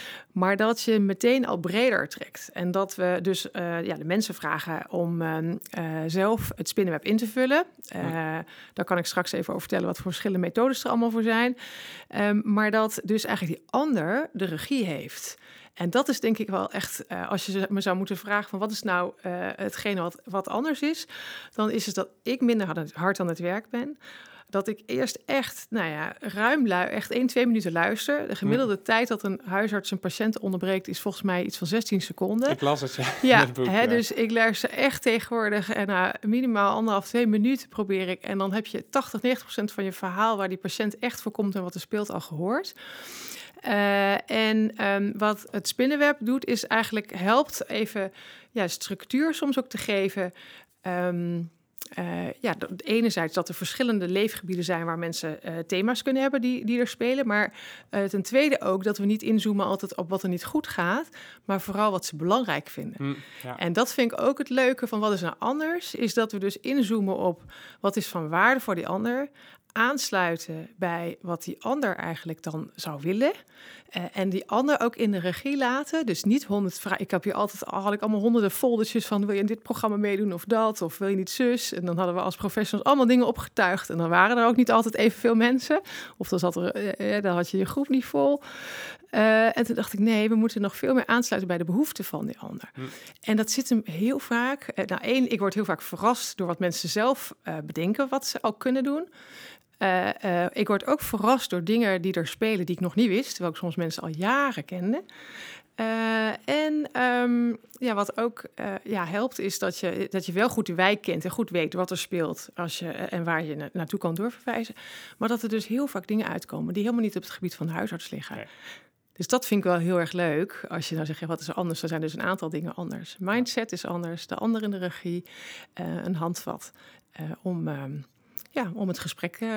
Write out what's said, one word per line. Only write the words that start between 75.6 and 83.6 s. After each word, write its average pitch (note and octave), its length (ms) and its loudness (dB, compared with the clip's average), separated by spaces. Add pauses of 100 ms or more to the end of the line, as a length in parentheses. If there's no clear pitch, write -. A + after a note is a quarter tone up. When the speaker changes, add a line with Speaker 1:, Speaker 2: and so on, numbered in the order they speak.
Speaker 1:
Dus F3+ 180 -2
niet B3 200 4
honderd G3 340 -2
vra-, F#3+ 200 -4
ik F#3+ 120 -4
heb F3+ 140 0
hier G#3 100 0
altijd, G3+ 300 -2
had G3 280 -2
ik G#3 80 -2
allemaal A3 200 2
honderden A3 300 4
foldertjes A3 560 2
van: G3+ 200 2
"Wil G3+ 80 0
je G3 60 2
in G#3 60 2
dit A3 160 -2
programma A3 340 -2
meedoen G3+ 360 0
of E3+ 120 -6
dat? A3 380 2
Of E3 160 -4
wil G3 100 0
je G3+ 80 2
niet F#3+ 140 -2
zus?" B3 420 2
En F3+ 120 -4
dan F3 120 0
hadden F3 180 2
we F3+ 60 0
als F#3+ 160 -2
professionals G#3 520 0
allemaal C4+ 180 8
dingen B3 200 6
opgetuigd. F#3+ 640 0